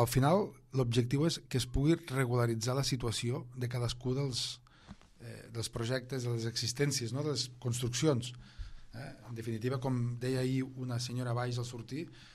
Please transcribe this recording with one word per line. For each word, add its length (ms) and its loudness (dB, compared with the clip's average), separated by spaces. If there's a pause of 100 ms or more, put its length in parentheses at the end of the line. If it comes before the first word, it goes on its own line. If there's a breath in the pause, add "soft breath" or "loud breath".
al 100 6
final, 380 4 (260)
l'objectiu 540 4
és 100 0 (100)
que 120 2
es 100 0
pugui 260 6 (140)
regularitzar 640 2
la 100 2
situació 580 0 (120)
de 140 -4
cadascú 460 0
dels, 420 -2 (640 loud breath)
eh, 340 -12
dels 160 -4
projectes, 560 -2
de 80 2
les 160 0
existències, 640 0
no? 80 0
De 140 0
les 120 -2 (140)
construccions. 720 2 (600 loud breath)
Eh? 180 -10 (160)
En 100 -8
definitiva, 420 0
com 400 0
deia 220 2
ahir 220 2 (180)
una 160 -2
senyora 380 -2
baix 220 0
al 100 -4
sortir, 400 -8 (260 loud breath)